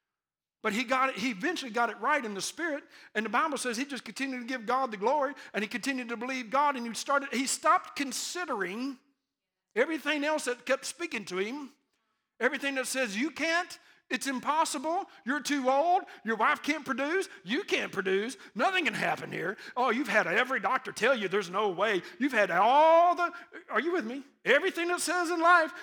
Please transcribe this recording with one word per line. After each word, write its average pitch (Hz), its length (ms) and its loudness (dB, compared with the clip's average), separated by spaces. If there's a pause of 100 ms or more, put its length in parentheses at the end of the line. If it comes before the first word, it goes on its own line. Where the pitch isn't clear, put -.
(680)
But 208 60 0
he 220 100 0
got 262 280 2
it, 254 80 -6
he 240 120 -2
eventually 262 400 -4
got 233 200 0
it 208 100 -10
right 269 240 0
in 208 100 -6
the 190 60 -6
Spirit. 302 420 -6 (320)
And 220 100 0
the 233 60 -6
Bible 277 260 2
says 233 200 -4
he 254 80 -2
just 277 200 -10
continued 254 360 -6
to 233 60 -12
give 240 200 -6
God 254 240 0
the 214 60 -8
glory, 269 360 0 (220)
and 202 80 -2
he 214 60 -2
continued 247 400 -4
to 233 80 -4
believe 247 340 -6
God, 285 240 4
and 240 100 -6
he 233 100 -6
started, 277 360 0
he 254 160 -2
stopped - 480 2
considering 254 1040 -4 (800)
everything 294 480 0
else 302 220 0
that 247 200 -4
kept 262 180 0
speaking 294 420 -6
to 180 120 -6
him, 247 320 -4 (720)
everything 277 340 0
that 262 140 -2
says, 247 280 -2
"You 277 140 -2
can't, 330 480 -2 (320)
it's 254 160 -4
impossible, 302 840 -2 (160)
you're 277 140 -2
too 269 320 0
old, 339 320 4 (220)
your 226 100 0
wife 262 300 2
can't 294 200 -2
produce, 285 440 -2 (160)
you 254 180 -2
can't 254 300 -2
produce, 196 440 -2 (200)
nothing 359 300 2
can 220 80 -2
happen 160 360 -2
here. 180 260 -4 (200)
Oh, 247 140 2
you've 240 180 0
had 196 180 4
every 247 320 2
doctor 247 320 -2
tell 247 240 2
you 208 140 -2
there's 185 200 -2
no 202 200 0
way. 190 340 0 (160)
You've 262 140 -2
had 208 180 4
all 311 640 8
the," 339 180 -2 (380)
are 226 100 0
you 320 120 0
with 330 120 0
me? 254 200 -8 (200)
Everything 330 440 4
that 349 120 0
says 359 300 0
in 349 80 -2
life 330 340 6 (100)